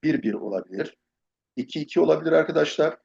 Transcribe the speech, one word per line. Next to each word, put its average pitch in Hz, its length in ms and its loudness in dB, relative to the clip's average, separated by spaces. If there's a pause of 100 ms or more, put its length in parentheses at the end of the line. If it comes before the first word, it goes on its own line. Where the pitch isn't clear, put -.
Bir, 147 200 0
bir 104 120 -2
olabilir. 98 600 -8 (600)
İki, 127 240 -8
iki 151 200 -2
olabilir 160 320 2
arkadaşlar. 160 720 2